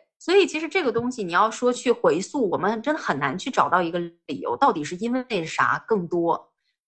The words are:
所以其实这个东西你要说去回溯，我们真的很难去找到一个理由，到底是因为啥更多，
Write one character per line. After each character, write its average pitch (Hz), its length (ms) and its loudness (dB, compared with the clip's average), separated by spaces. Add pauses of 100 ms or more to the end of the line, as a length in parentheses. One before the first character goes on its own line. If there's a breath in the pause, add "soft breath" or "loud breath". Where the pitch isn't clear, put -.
(180)
所 339 160 0
以 381 120 6
其 302 120 -4
实 320 80 -6
这 359 160 0
个 262 80 2
东 240 220 -2
西 226 100 -6
你 170 120 -4
要 208 160 4
说 247 200 0
去 240 220 0
回 165 260 2
溯， 208 300 -2
我 160 80 -2
们 208 240 0
真 285 140 0
的 320 40 -6
很 165 200 -2
难 139 200 -2
去 269 120 -8
找 170 180 2
到 180 140 2
一 165 80 -2
个 175 80 -2
理 170 420 -8
由， 117 160 -4
到 262 160 4
底 156 100 -4
是 156 140 -8
因 226 160 -4
为 247 320 -4
啥 139 420 -2
更 185 220 -2
多， 170 420 -2 (380)